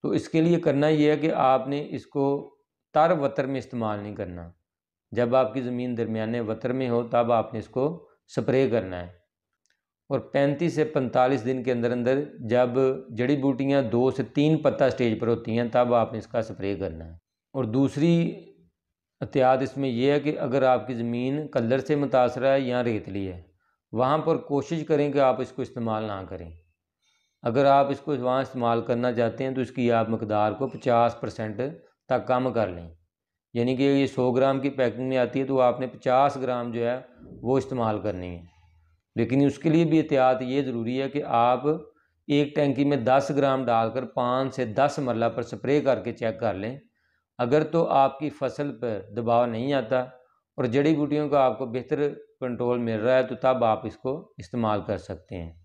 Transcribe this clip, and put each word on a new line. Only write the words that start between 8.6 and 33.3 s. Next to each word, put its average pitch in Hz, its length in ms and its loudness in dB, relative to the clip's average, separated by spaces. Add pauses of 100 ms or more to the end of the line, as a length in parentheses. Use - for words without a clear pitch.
करना 95 260 -2
है। 87 200 -12 (920)
और 139 80 0 (140)
पैंतीस 143 440 2
से 151 100 2
पैंतालीस 127 560 2
दिन 127 220 -2
के 127 60 -2
अंदर 120 220 0
अंदर 127 340 0 (200)
जब 120 280 2 (380)
जड़ी 123 260 0
बूटियाँ 135 480 0
दो 120 240 2
से 131 120 -4 (100)
तीन 151 300 4
पत्ता 139 280 2
स्टेज 117 300 0
पर 117 80 0
होती 113 280 0
हैं 120 140 0
तब 123 240 4
आपने 113 240 2
इसका 113 240 -4
स्प्रे 98 340 -6
करना 82 280 -8
है। 85 140 -16 (360)
और 131 140 -2
दूसरी 139 460 2 (1080)
एहतियात 127 420 2
इसमें 135 260 -4
यह 127 240 2
है 147 80 2
कि 147 180 -2
अगर 131 280 0
आपकी 123 280 2
ज़मीन 123 540 -4
कलर 127 320 0
से 151 160 -2
मुतासरा 127 540 2
है 139 120 2
या 123 200 -2
रेतली 98 420 -4
है, 87 200 -10 (480)
वहाँ 127 280 2
पर 160 240 0
कोशिश 143 400 -2
करें 147 280 2
कि 143 80 0
आप 127 200 4
इसको - 220 -8
इस्तेमाल 110 420 -4
ना 101 200 -6
करें। 87 280 -14 (920)
अगर 123 240 2
आप 139 220 6
इसको 143 260 -4
वहाँ 127 260 0
इस्तेमाल 120 400 -2
करना 123 300 -2
चाहते 117 320 -2
हैं 131 100 -4
तो 131 60 -2
इसकी 120 320 -2
आप 113 180 2
मकदार 107 440 0
को 135 140 -4
पचास 117 540 2
परसेंट 110 380 -8 (500)
तक 127 160 0
कम 127 240 0
कर 107 200 0
लें, 85 200 -12 (640)